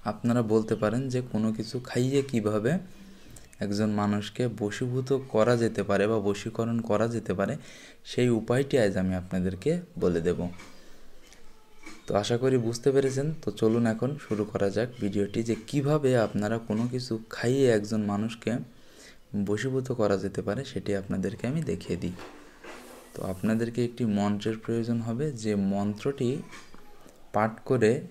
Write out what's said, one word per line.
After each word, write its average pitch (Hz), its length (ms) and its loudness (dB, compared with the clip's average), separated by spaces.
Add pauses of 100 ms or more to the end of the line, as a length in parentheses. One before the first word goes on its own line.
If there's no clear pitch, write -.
আপনারা 120 380 0
বলতে 110 320 4
পারেন 110 340 0
যে 123 120 0 (120)
কোনো 110 200 2
কিছু 110 280 -6
খাইয়ে 131 420 2
কিভাবে 113 560 2 (800)
একজন 101 300 0
মানুষকে 104 580 0 (100)
বশীভূত 127 540 -2 (160)
করা 117 280 6
যেতে 113 260 2
পারে 98 240 4
বা 110 140 2
বশীকরণ 113 600 -2
করা 107 280 2
যেতে 113 260 -2
পারে, 98 220 0 (480)
সেই 123 240 2
উপায়টি 123 500 2
আজ 104 180 4
আমি 92 180 2
আপনাদেরকে 92 680 0 (180)
বলে 87 220 2
দেব। 87 280 0 (1600)
তো - 80 -4
আশা 110 240 2
করি 131 200 4
বুঝতে 117 340 2
পেরেছেন। 135 400 2 (100)
তো 107 80 -2
চলুন 113 360 4
এখন 120 300 0 (120)
শুরু 104 160 0
করা 101 260 0
যাক 107 180 0 (120)
ভিডিওটি, 101 420 0
যে 113 120 0 (120)
কিভাবে 139 520 2
আপনারা 104 400 0
কোনো 113 300 -2
কিছু 123 300 -4 (120)
খাইয়ে 127 400 4
একজন 107 320 2
মানুষকে 104 500 -2 (960)
বশীভূত 131 460 -2
করা 101 240 4
যেতে 95 260 -4
পারে, 113 220 -2
সেটি 101 320 -4
আপনাদেরকে 95 500 -4
আমি 156 160 -2
দেখিয়ে - 340 -4
দিই। 90 160 -4 (1000)
তো - 80 -6
আপনাদেরকে 113 600 0
একটি 120 200 -2
মন্ত্রের 104 540 0
প্রয়োজন 117 420 0
হবে, 120 320 -2
যে 110 220 -2
মন্ত্রটি 104 880 0 (880)
পাঠ 110 320 2
করে 123 360 4 (100)